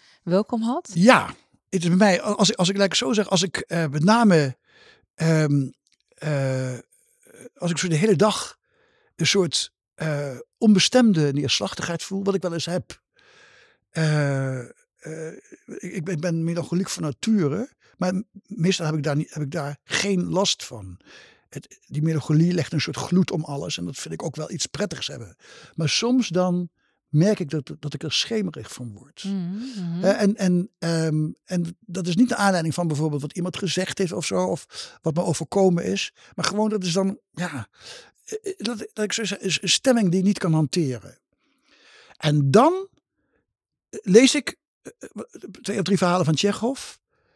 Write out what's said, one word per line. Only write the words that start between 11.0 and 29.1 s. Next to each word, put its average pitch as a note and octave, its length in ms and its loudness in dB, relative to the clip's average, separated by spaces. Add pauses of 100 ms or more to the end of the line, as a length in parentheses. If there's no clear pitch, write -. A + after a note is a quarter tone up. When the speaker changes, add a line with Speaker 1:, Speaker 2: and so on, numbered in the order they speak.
Speaker 2:
neerslachtigheid D#3+ 720 -4
voel, G3 200 -8
wat F#3+ 120 0
ik F3+ 60 -4
wel E3+ 120 -4
eens E3 120 -4
heb. E3+ 360 -6 (880)
Eh, C#3 680 0
eh, A#2+ 80 -12 (1000)
ik, - 280 -12
ik F3+ 100 -6
ben, E3+ 160 -6
ben E3 240 -2
melancholiek E3+ 460 -2
van F3 140 -6
nature, F3+ 640 0 (280)
maar F#3 180 -2
m-, F#3 100 -6 (220)
meestal F3+ 380 0
heb D#3 100 -2
ik D3+ 80 -4
daar D3 120 -2
niet, D3+ 180 -4
heb D3+ 100 -6
ik C#3 80 -6
daar D3 320 -6
geen G3 460 -2
last F3+ 340 0
van. F#2 360 -14 (500)
Het, - 380 -16
die C#3+ 140 -4
melancholie D#3+ 520 2
legt E3 200 -2
een D3+ 80 0
soort - 160 -6
gloed - 340 2
om D#3 120 -2
alles D3+ 340 -8
en F3 80 -8
dat D#3+ 120 -8
vind D#3+ 160 -10
ik E3 100 -8
ook D#3+ 120 -6
wel D#3 160 -10
iets E3 140 -6
prettigs - 420 -8
hebben. B2 280 -14 (400)
Maar D#3+ 140 -2
soms B3 380 2
dan F3+ 420 0 (400)
merk F#3 300 4
ik D#3 100 -6
dat, D#3 300 -6
dat D3 140 -8
ik C#3+ 100 -10
er D3+ 80 -6
schemerig F#3 600 -4
van A#2+ 200 -12
word. - 300 -20